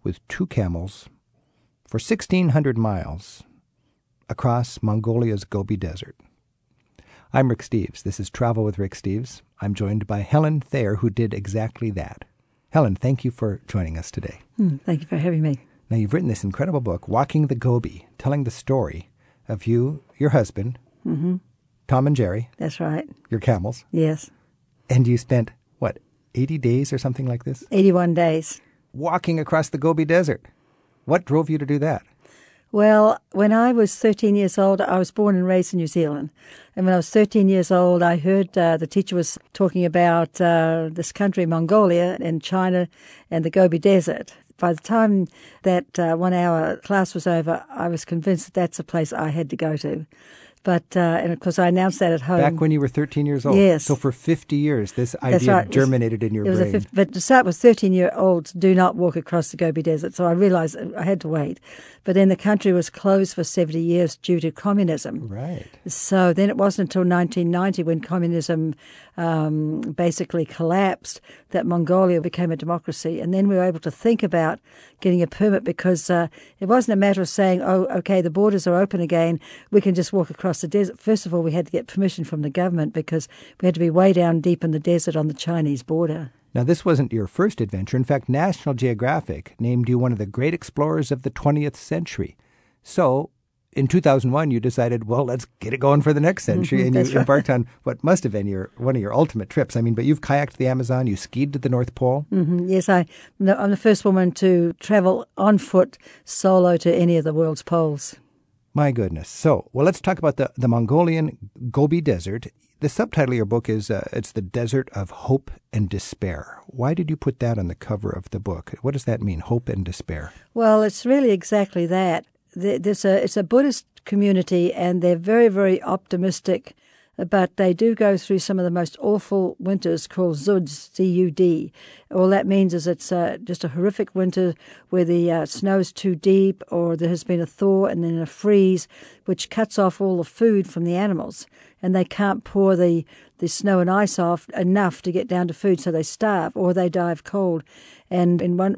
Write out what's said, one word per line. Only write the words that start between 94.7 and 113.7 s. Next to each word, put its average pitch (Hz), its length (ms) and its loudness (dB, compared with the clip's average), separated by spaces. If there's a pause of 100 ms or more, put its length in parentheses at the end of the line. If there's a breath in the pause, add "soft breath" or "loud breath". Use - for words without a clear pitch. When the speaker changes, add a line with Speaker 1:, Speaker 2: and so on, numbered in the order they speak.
Speaker 1:
"Well, 120 160 0
let's 120 220 -6 (160)
get 110 100 -8
it 131 80 -6
going 139 220 4
for 151 100 2
the 147 80 2
next 175 240 2
century," - 360 0
Speaker 2:
Mm-hmm, 127 80 2
Speaker 1:
and 127 80 2
you 123 80 4
Speaker 2:
that's 127 120 -2
right. 131 60 4
Speaker 1:
embarked 139 280 2
on 120 180 0 (160 soft breath)
what 123 200 -6
must 175 200 2
have 107 100 -2
been 101 140 -4
your, 95 280 -6
one 127 220 -2
of 110 40 -2
your 104 120 -6
ultimate 117 360 0
trips. - 280 -2
I 117 40 0
mean, 117 120 0
but 117 100 -2
you've 147 160 2
kayaked 143 380 -2
the 131 100 0
Amazon, 127 400 0
you 101 80 0
skied 139 380 -4
to 139 60 -6
the 123 100 -4
North 123 260 -2
Pole. 131 380 0
Speaker 2:
Mm-hmm, 175 340 0
yes, 190 220 0
I, 180 160 4 (340 loud breath)
no, 196 160 4
I'm 202 160 -2
the 196 60 0
first 214 260 2
woman 185 300 2
to 175 480 2
travel 190 440 2 (120)
on 202 200 4
foot - 400 2 (280 loud breath)
solo 180 500 4
to 170 180 2
any 175 220 4
of 156 80 2
the 156 100 -2
world's 160 300 0
poles. 156 540 -2 (560)
Speaker 1:
My 143 180 2
goodness. 90 380 -4
So, - 440 0
well, 139 120 2
let's 185 140 2
talk 190 180 -2
about 151 200 0
the, 135 200 -2
the 123 120 0
Mongolian 156 680 0 (340)
Gobi 151 280 0
Desert. 107 480 -4 (320)
The 147 80 -2
subtitle 139 460 0
of - 20 0
your 110 100 0
book 113 240 -2
is, 110 220 -4